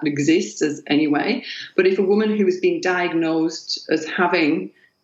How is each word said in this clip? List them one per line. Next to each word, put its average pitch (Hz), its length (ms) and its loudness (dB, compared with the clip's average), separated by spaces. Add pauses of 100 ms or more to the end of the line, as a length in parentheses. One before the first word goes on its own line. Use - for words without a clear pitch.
exists 151 560 0
as 143 240 -2
anyway. 151 580 0 (320)
But 185 120 4
if 190 100 2
a 208 60 2
woman 214 340 2
who 202 80 2
has 180 140 0
been 170 200 0
diagnosed 165 1120 -2
as 160 160 0
having, 175 640 0 (340)